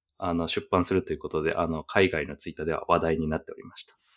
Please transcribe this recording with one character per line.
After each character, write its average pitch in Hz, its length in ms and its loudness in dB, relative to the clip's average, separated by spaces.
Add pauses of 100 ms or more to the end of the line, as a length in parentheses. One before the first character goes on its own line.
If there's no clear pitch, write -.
(180)
あ 92 160 -2
の、 85 140 0
出 - 220 -4
版 90 140 4
す - 80 -2
る 92 120 2
と - 80 -4
い 76 40 -4
う - 20 -6
こ - 100 -8
と 78 140 -2
で、 78 120 2
あ 85 120 0
の、 80 180 -4
海 95 260 4
外 76 160 -2
の 73 100 -10
ツ - 140 -10
イ - 20 -8
ッ - 40 -16
タ 80 80 -8
ー - 20 -6
で 82 60 0
は - 160 -4
話 85 120 6
題 82 160 2
に 78 120 0
な 80 100 0
っ - 60 -18
て - 80 -14
お - 40 -16
り - 80 -14
ま - 120 -20
し - 100 -12
た。 - 100 -20 (200)